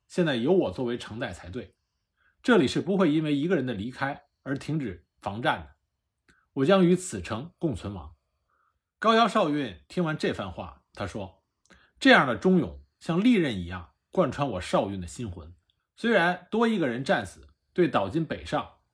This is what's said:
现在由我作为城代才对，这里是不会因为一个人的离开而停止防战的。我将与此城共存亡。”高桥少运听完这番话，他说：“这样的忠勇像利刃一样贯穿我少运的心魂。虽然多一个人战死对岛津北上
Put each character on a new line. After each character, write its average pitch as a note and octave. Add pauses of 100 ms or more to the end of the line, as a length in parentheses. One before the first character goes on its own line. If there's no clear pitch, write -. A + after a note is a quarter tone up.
现 F3+
在 C#3
由 C3
我 C#3
作 B2+
为 A#2+
城 A2
代 A2
才 -
对， A2 (640)
这 B3
里 D#3+
是 C#3+
不 E3
会 F3+
因 D#3
为 D3+
一 C#3+
个 F3+
人 C3
的 B2+
离 G#2+
开 C#3 (200)
而 C3+
停 D3
止 G2+ (120)
防 G#2
战 B2+
的。 D#2 (760)
我 C3+
将 F#3+
与 F3
此 A2+
城 A#2
共 D3+
存 G2
亡。” E2 (800)
高 A3+
桥 A3+
少 F#3
运 C3+
听 F3+
完 D#3
这 -
番 G2
话， F2+ (120)
他 G#2+
说 F#2+ (560)
：“这 C4+
样 F3
的 A#2
忠 F#3
勇 D#2+ (160)
像 F3
利 B3
刃 D3
一 F2
样 F2+ (180)
贯 E3
穿 C#3+
我 -
少 B2
运 G2
的 E2+
心 A#2
魂。 E2+ (420)
虽 A#3
然 F3+
多 A#3
一 A3
个 D#3
人 B2
战 C3
死 - (240)
对 F3
岛 G2+
津 D#3+
北 -
上 - (160)